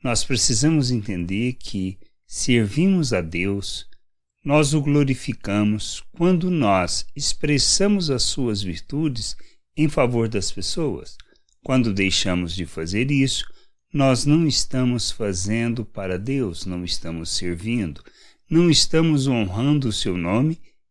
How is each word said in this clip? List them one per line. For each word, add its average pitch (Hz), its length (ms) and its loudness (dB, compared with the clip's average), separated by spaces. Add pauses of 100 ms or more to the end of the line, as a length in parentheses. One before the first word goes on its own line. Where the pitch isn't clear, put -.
Nós 120 220 0
precisamos 135 680 2
entender 104 640 -2
que 95 460 -6 (260)
servimos 127 880 2
a 98 80 0
Deus, 90 680 -4 (600)
nós 147 280 4
o 156 80 2
glorificamos 110 1200 0 (120)
quando 175 360 2
nós 101 640 2
expressamos 160 960 2
as 127 140 0
suas 110 400 -2
virtudes 117 720 -4 (400)
em 156 140 2
favor 120 400 2
das 101 200 -2
pessoas. - 680 -4 (440)
Quando 123 320 0
deixamos 90 640 0
de 92 100 -6
fazer 98 460 -4
isso, 135 340 0 (480)
nós 135 320 4
não 156 220 4
estamos 123 640 0
fazendo 110 720 -2
para 95 340 -6
Deus, 107 480 -4
não 90 200 -6
estamos 82 440 -6
servindo, 90 720 -4 (480)
não 170 200 6
estamos 156 580 4
honrando 120 640 0
o 104 40 -2
seu 95 220 -2
nome 110 420 0 (340)